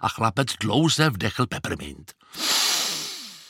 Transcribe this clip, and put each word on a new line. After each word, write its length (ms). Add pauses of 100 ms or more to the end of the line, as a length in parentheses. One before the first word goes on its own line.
a 60
chlapec 400 (120)
dlouze 500
vdechl 360
peppermint. 680 (1400)